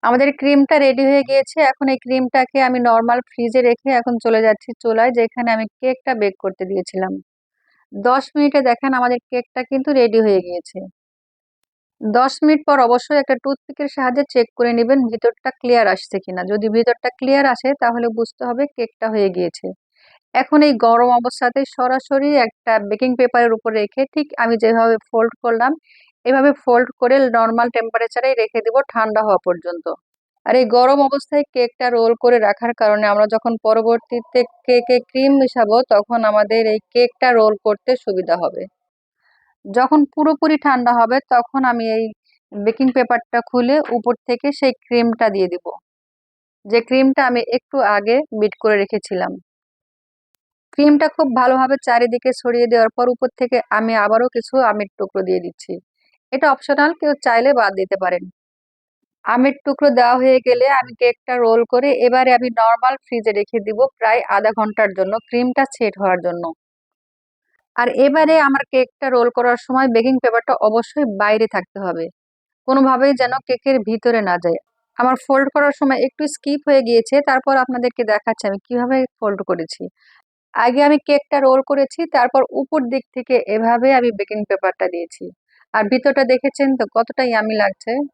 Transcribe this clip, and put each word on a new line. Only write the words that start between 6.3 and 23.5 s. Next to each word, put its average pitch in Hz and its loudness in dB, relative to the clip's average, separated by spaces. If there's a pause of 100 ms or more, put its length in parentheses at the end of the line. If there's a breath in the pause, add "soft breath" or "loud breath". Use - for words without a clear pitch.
করতে 190 -6
দিয়েছিলাম। 190 -6 (800)
দশ 247 0 (100)
মিনিটে 294 2
দেখেন 254 -2
আমাদের 247 -2 (120)
কেকটা 247 -8 (100)
কিন্তু 269 -2 (100)
রেডি 226 2
হয়ে 196 2
গিয়েছে। 175 -12 (1200)
দশ 233 0 (100)
মিনিট 302 4
পর 285 4 (100)
অবশ্যই 247 0
একটা 269 0
টুথপিকের 277 -8
সাহায্যে 262 -2
চেক 233 2 (120)
করে 240 2
নেবেন 240 2 (120)
ভিতরটা 233 -4 (100)
ক্লিয়ার 240 2
আসছে - -10
কিনা। 180 -8 (100)
যদি 214 -2 (100)
ভিতরটা 240 0
ক্লিয়ার 277 0 (100)
আসে 254 -4 (140)
তাহলে 233 -2 (120)
বুঝতে - -6
হবে 240 -2 (120)
কেকটা 226 -8
হয়ে 202 0
গিয়েছে। 180 -6 (680 soft breath)
এখন 269 2 (100)
এই 285 2 (120)
গরম 233 4
অবস্থাতে 247 -4 (160)
সরাসরি 262 -2 (160)
একটা - -4 (160)
বেকিং 214 -2
পেপারের 240 2